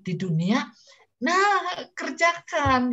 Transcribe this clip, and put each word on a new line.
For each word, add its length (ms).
di 80
dunia, 480
nah, 560
kerjakan 1000